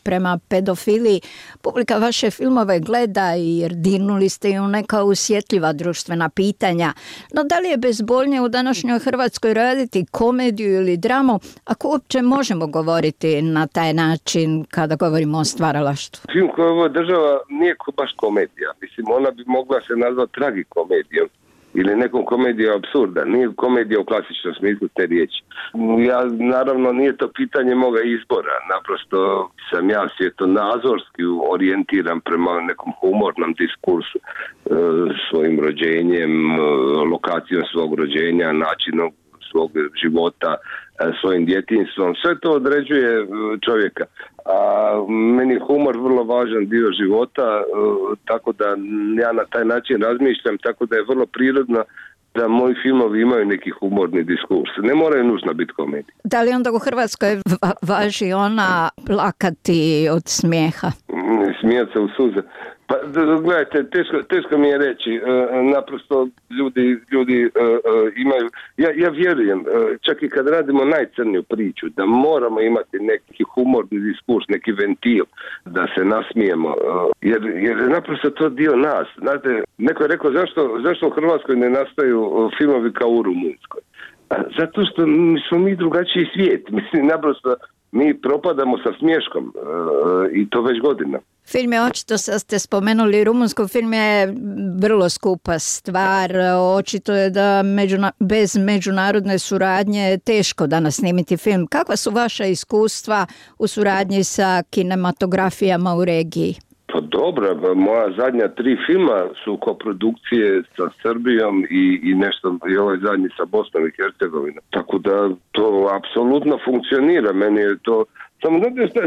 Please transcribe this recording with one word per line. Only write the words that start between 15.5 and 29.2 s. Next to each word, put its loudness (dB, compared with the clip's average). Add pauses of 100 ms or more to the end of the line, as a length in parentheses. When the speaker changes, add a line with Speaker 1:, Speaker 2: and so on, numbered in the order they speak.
Speaker 2:
Film 2
koji 2
je 4
ovo 2
država 2 (100)
nije 0
ko-, -10
baš -4
komedija. -2 (100)
Mislim, -10
ona 2
bi -10
mogla 0
se -4
nazvati 0
tragikomedijom -2 (800)
ili 2
nekom 0
komedijom 2
apsurda. 0
Nije 2
komedija 2
u 0
klasičnom -6
smislu -2
te 0
riječi. 0 (640)
Ja, 2
naravno, 0
nije 2
to -2
pitanje 0
moga 2
izbora. -2 (180)
Naprosto -2 (200)